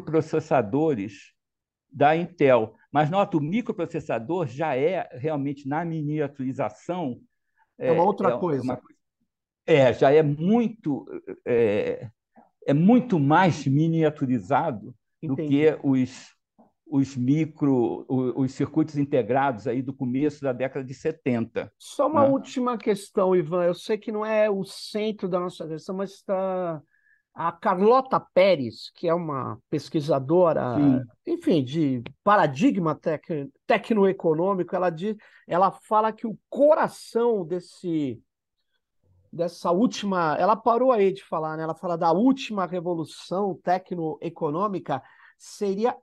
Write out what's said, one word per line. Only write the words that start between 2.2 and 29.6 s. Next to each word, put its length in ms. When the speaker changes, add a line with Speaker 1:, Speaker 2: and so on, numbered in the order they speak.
Speaker 1:
Mas, 180
nota, 280
o 40
microprocessador 1080
já 280
é 380
realmente, 540
na 180
miniaturização, 1300
Speaker 2:
É 140
uma 120
Speaker 1:
é, 20
Speaker 2:
outra 280
Speaker 1:
é 60
Speaker 2:
coisa. 240
Speaker 1:
uma 140
coi-, 180
é, 260
já 180
é 120
muito, 840
é, 640
é 80
muito 460
mais 480
miniaturizado 1300
do 120
Speaker 2:
Entendi. 160
Speaker 1:
que 340
os, 500
os 320
micro, 880
o-, 340
os 120
circuitos 440
integrados 720
aí 140
do 120
começo 480
da 120
década 320
de 80
setenta, 840
Speaker 2:
Só 300
uma 160
Speaker 1:
né? 60
Speaker 2:
última 480
questão, 580
Ivan. 300
Eu 80
sei 240
que 140
não 140
é 240
o 140
centro 640
da 120
nossa 280
questão, 280
mas 280
tá 580
a 120
Carlota 680
Pérez, 760
que 120
é 60
uma 460